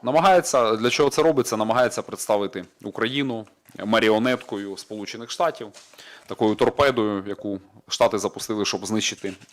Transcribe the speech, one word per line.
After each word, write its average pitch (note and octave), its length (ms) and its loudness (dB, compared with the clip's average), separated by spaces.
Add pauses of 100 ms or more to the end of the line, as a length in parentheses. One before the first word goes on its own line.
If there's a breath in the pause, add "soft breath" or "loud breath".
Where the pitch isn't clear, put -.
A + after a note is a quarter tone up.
намагається, D3 720 4
для A#2 140 0
чого C#3+ 200 2
це D3+ 140 2
робиться? C3+ 340 2
Намагається A2+ 440 0
представити G2+ 640 -4 (180)
Україну A#2 640 -4 (400)
маріонеткою A2 920 2
Сполучених A2 540 -12
Штатів, D3+ 360 -2 (600 loud breath)
такою G#2+ 280 2
торпедою, A#2 720 2
яку G2+ 320 -8 (280)
Штати A2 300 2
запустили, G#2 480 -4
щоб G2 200 -4
знищити G2+ 480 -4 (200)